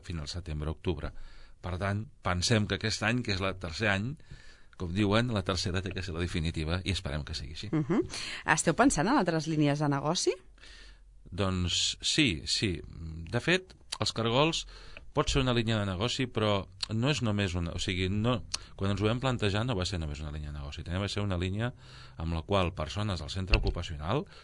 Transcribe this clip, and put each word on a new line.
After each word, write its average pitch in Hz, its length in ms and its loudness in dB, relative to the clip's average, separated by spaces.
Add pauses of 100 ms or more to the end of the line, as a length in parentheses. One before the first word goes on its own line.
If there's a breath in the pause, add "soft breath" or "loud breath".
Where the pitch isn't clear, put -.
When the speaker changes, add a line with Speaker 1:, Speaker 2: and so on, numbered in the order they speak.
Speaker 1:
final 80 240 -6
setembre-octubre. 76 840 -4 (540 loud breath)
Per 90 160 -4
tant, 101 260 -2 (160)
pensem 98 460 4
que 98 80 0
aquest 107 280 -2
any, 117 200 2
que 104 100 -2
és 92 80 0
el 95 160 0
tercer 95 320 -2
any, 101 220 2 (680 loud breath)
com 87 160 -4
diuen, 107 400 4
la 101 140 2
tercera 92 340 0
té 95 140 -6
que 92 80 -4
ser 82 100 -6
la 80 80 -2
definitiva, 82 640 0
i 98 80 0
esperem 73 320 -2
que 76 100 -8
sigui - 240 -8
així. - 140 -8
Speaker 2:
Mhm. 160 320 2 (420 loud breath)
Esteu 160 300 4
pensant 220 320 4
en 285 100 4
altres 160 300 2
línies 151 320 2
de 151 100 2
negoci? 147 440 0 (1000 loud breath)
Speaker 1:
Doncs 92 680 0
sí, 107 440 2
sí. 92 300 0 (560)
De 120 100 0
fet, 185 320 0 (280)
els 107 120 2
cargols 127 520 2 (480 loud breath)
pot 151 160 2
ser 139 140 4
una 127 100 4
línia 113 260 4
de 101 60 0
negoci, 101 400 0
però 107 400 2 (280)
no 117 200 2
és - 80 0
només 101 340 2
una... 85 220 0
o - 40 -4
sigui, 92 280 0
no, 107 300 2 (360 loud breath)
quan 98 160 0
ens 98 100 0
ho 107 60 4
vam 120 140 2
plantejar 107 440 2
no 127 120 0
va 90 80 0
ser 90 160 -2
només 73 220 -4
una 73 100 -6
línia 76 180 -6
de 73 60 -6
negoci, 73 260 -8
també 87 200 -2
va 98 60 -2
ser 104 140 -2
una 95 140 0
línia 98 320 0 (480 loud breath)
amb 82 160 0
la 82 80 0
qual 92 320 2
persones 87 480 -2
del 71 80 -8
centre 95 320 4
ocupacional, 85 640 0 (180 loud breath)